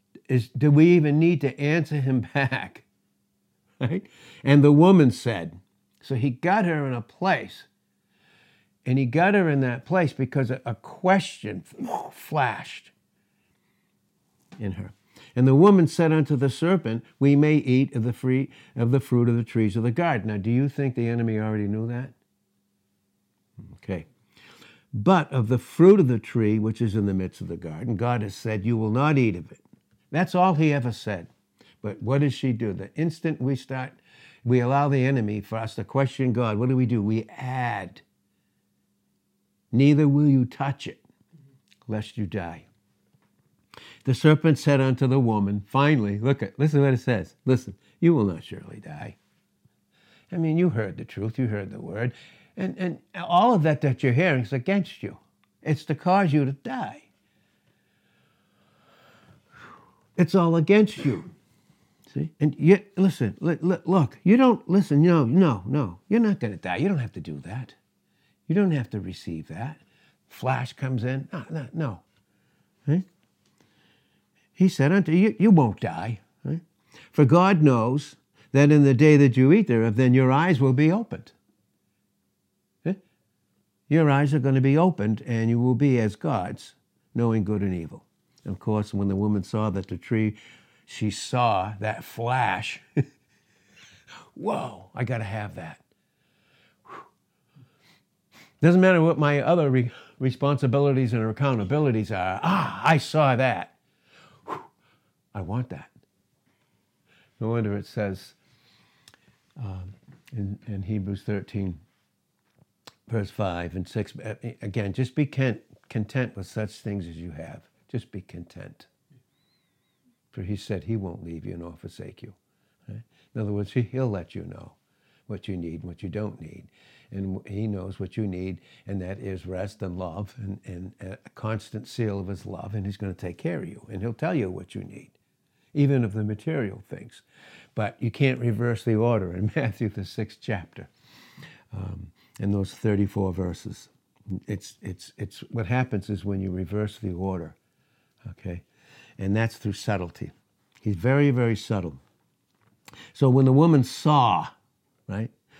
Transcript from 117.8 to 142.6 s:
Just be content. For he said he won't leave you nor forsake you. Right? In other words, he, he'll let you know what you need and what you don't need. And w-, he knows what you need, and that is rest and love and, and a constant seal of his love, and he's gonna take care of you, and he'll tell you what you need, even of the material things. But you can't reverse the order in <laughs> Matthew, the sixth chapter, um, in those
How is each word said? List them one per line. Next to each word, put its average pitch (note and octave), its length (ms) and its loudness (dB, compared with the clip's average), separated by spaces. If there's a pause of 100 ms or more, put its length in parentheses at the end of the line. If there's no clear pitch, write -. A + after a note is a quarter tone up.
Just - 220 -12
be F#2+ 120 -14
content. - 640 -20 (1500)
For - 100 -10
he F#2+ 140 -6
said F2+ 280 -8
he A2+ 120 -4
won't F#2+ 260 -10
leave E2 240 -14
you F2+ 100 -12
nor E2+ 200 -14
forsake - 460 -18
you. G2+ 120 -20 (540)
Right? G#2+ 140 -16 (320)
In A2+ 60 -8
other G#2 120 -4
words, G2+ 200 -6
he, B2 100 0
he'll B2+ 280 -4
let F#2+ 240 -10
you F2 100 -12
know - 280 -18 (560)
what G2+ 180 -12
you G2 100 -8
need E2 260 -10
and - 20 -14
what F2 180 -16
you G2 60 -10
don't G#2 320 -10
need. - 260 -20 (460)
And G2 240 -8
w-, - 100 -14
he G#2 220 -6
knows F#2+ 320 -8
what F2+ 160 -12
you G#2+ 100 -4
need, F#2 340 -8 (240)
and G2 160 -8
that F#2+ 200 -10
is F#2 260 -10
rest F#2 340 -10
and F2+ 160 -8
love F#2 420 -10
and, G2 260 -12
and F#2 280 -14 (320)
a - 120 -20
constant A2 500 -10
seal G#2 320 -6
of F#2+ 80 -10
his F#2+ 180 -12
love, F#2+ 300 -12
and G2+ 100 -6
he's G2 120 -8
gonna G2 180 -10
take F2+ 240 -12
care E3 200 -6
of F2 100 -12
you, - 200 -20
and G#2 120 -12
he'll A#2 120 -6
tell E3+ 220 -4
you A#2 160 -2
what F#2+ 240 -14
you G2+ 80 -10
need, - 300 -20 (600)
even C#3 300 2
of G#2 120 -4
the G#2+ 100 -4
material G#2 640 -6
things. - 340 -18 (540)
But G#2 240 -6
you A#2 100 -4
can't C3 300 0
reverse A#2 420 -2
the A2+ 140 0
order G#2+ 360 0
in G#2 200 -4
<laughs> - 40 -16
Matthew, A2+ 320 -4
the G2 160 -8
sixth - 360 -10
chapter, - 480 -10 (840)
um, F#2+ 360 -12 (320)
in G2 100 -2
those G2 240 -2